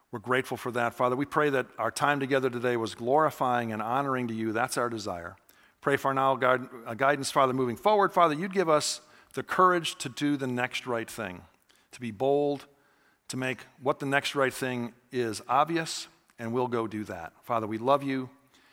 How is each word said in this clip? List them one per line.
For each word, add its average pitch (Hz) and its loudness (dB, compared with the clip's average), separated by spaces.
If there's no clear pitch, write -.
We're 120 -8
grateful 127 -2
for 123 -8
that. 117 0
Father, 127 0
we 139 -2
pray 151 0
that 127 0
our 113 -2
time 143 2
together 131 2
today 120 0
was 110 -2
glorifying 123 2
and 107 -4
honoring 127 -2
to 113 -6
you. 110 -2
That's 117 0
our 120 0
desire. 95 -8
Pray 139 2
for 135 0
now, 135 2
guide-, 127 2
uh, 117 -6
guidance, 135 0
Father, 131 4
moving 127 0
forward. 202 4
Father, 165 6
you'd 185 -6
give 180 0
us 151 2
the - -6
courage 180 4
to - -8
do 147 0
the 131 -4
next 123 -2
right 117 -4
thing, 92 -8
to - -20
be 120 -8
bold, 139 0
to - -8
make 127 -4
what 139 0
the 147 -8
next 139 0
right 131 2
thing 123 -4
is 117 -2
obvious, 156 0
and 117 -6
we'll 123 0
go 117 -2
do 107 -6
that. 87 -12
Father, 113 -2
we 107 -4
love 135 2
you. 131 -6